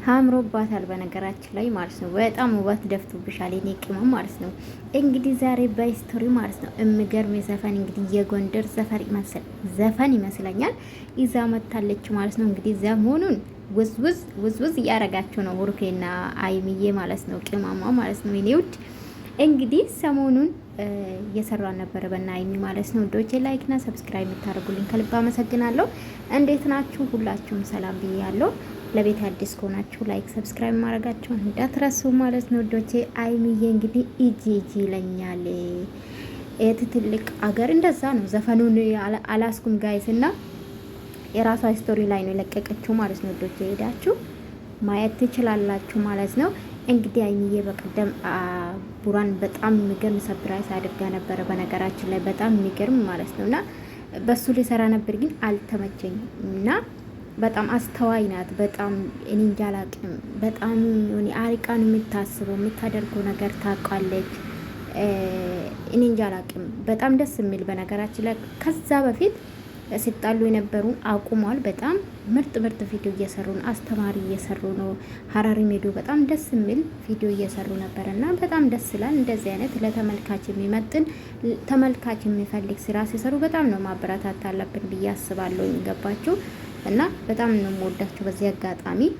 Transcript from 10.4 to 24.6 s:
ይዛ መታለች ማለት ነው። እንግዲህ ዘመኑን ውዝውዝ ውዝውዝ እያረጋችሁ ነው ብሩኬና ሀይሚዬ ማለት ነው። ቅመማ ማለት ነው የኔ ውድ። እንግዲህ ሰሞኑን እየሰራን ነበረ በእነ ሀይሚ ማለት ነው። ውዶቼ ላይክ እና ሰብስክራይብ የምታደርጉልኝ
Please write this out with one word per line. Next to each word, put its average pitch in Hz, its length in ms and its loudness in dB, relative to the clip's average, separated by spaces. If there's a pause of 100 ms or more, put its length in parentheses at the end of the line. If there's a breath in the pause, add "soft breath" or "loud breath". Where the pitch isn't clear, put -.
ይዛ 247 320 2
መታለች 214 600 -2
ማለት 202 260 0
ነው። 226 100 2
እንግዲህ 208 320 2
ዘመኑን 226 580 4 (380)
ውዝውዝ 226 440 2 (200)
ውዝውዝ 220 400 0
እያረጋችሁ 208 640 0
ነው 185 140 -2
ብሩኬና 190 480 0 (320)
ሀይሚዬ 190 560 0
ማለት 190 320 -2
ነው። 180 180 -6
ቅመማ 190 400 -4 (100)
ማለት 208 300 2
ነው 202 120 -2
የኔ 202 180 2
ውድ። 349 220 4 (640 loud breath)
እንግዲህ 285 440 6 (120)
ሰሞኑን 277 540 4 (720)
እየሰራን 208 560 -2
ነበረ 185 300 -6
በእነ 185 240 -2
ሀይሚ 185 280 -4
ማለት 196 300 -2
ነው። 220 120 0
ውዶቼ 220 380 0
ላይክ 269 240 0
እና 269 160 0
ሰብስክራይብ 196 480 -4
የምታደርጉልኝ 190 580 -4